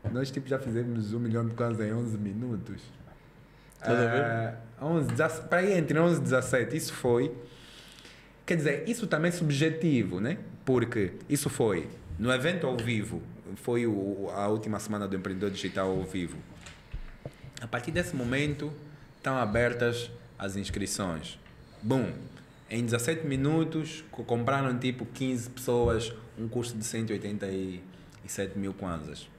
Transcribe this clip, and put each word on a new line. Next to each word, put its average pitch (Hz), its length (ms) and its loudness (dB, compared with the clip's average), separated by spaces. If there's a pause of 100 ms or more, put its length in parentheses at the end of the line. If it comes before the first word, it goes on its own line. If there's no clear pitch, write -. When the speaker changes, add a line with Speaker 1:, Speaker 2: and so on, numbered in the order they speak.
(100)
Speaker 1:
Nós, 135 200 -2
tipo, 131 180 -4
já 135 80 2
fizemos 117 560 0
um 120 60 0
milhão 117 280 2
de 113 60 -2
kwanza 117 320 0
em 107 80 0
onze 113 240 0
minutos. 104 640 -4 (920)
Speaker 2:
Estás 120 240 2
a 120 80 6
ver? 113 160 2
Speaker 1:
Eh, 113 320 0 (260)
onze, 151 300 2
dezesse-, 156 300 0
pra - 180 2
aí 196 140 4
entre 160 260 4
onze 165 200 6
e 135 40 0
dezessete. 123 520 2
Isso 156 160 -2
foi, 120 400 4 (1120)
quer 185 120 2
dizer, 147 340 2
isso 233 160 0
também 165 240 4
é - 20 4
subjetivo, 147 880 4
né? 131 200 0 (260)
Porque 117 480 4 (160)
isso 143 220 2
foi 95 360 2 (300)
no 113 160 2
evento 160 320 2
ao 127 120 0
vivo, 107 440 -2 (360)
foi 120 280 0
o, 98 480 0
a 101 140 0
última 107 320 0
semana 104 280 -2
do 98 80 -2
Empreendedor 95 360 -2
Digital 95 400 -2
ao 95 120 0
vivo. 87 340 -4 (1200)
A 117 60 -8
partir 120 240 -4
desse 170 240 -2
momento, 139 580 0 (440)
estão 131 200 0
abertas 120 720 2 (280)
as 98 180 -6
inscrições. 95 840 -4 (420)
Bum! 113 300 2 (580)
Em 117 140 -2
dezessete 123 440 0
minutos, 151 840 0
co-, 123 120 -8
compraram, 127 560 2
tipo, 123 260 -2
quinze 127 440 -2
pessoas 117 640 2 (280)
um 113 80 -4
curso 120 280 -4
de 107 80 -4
cento 113 280 -2
e - 20 2
oitenta 101 340 -4
e 95 360 -4 (420)
sete 98 320 -4
mil 98 160 -2
kwanzas. 80 640 -6